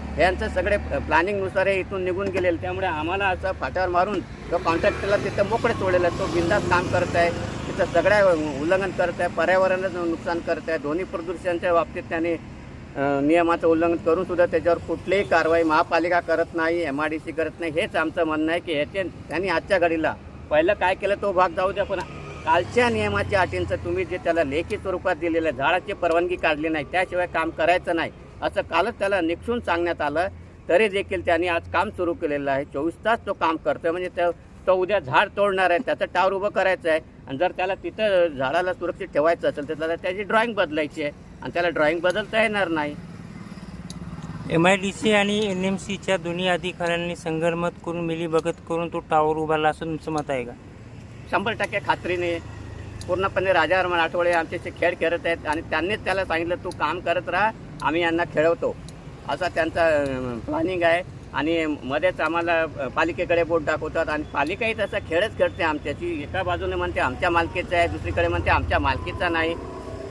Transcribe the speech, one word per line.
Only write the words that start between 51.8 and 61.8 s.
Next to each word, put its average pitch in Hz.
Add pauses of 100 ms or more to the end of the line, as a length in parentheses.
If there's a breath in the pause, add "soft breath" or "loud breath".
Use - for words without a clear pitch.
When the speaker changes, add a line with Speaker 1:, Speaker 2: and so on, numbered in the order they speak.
Speaker 1:
पूर्णपणे 190
राजाराम 180
राठोड 170
हे 175
आमच्याशी 170
खेळ 170
खेळत 165
आहेत 170
आणि 151
त्यांनीच 165
त्याला 190
सांगितलं, 170
"तू 175
काम 160
करत 170
राहा, 196 (300)
आम्ही 151
यांना 170
खेळवतो," 156 (540)
असा 175
त्यांचा, 165
अं, 131
प्लॅनिंग 190
आहे. 170 (300)
आणि 156